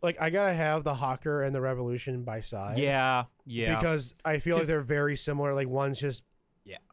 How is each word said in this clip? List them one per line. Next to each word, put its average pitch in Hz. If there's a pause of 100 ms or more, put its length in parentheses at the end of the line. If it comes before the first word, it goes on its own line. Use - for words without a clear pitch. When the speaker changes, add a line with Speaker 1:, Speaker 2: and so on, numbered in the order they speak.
Speaker 1:
like, 175
I 160
gotta 190
have 156
the 147
Hocker 139
and 139
the 131
Revolution 123
by 113
side. 104
Speaker 2:
Yeah, 131 (220)
yeah. 113
Speaker 1:
Because 151 (100)
I 156
feel 170
like 165
Speaker 2:
'Cause 156
Speaker 1:
they're 151
very 143
similar. 143
Like, 139
one's 135
just 135 (420)
Speaker 2:
Yeah. - (160)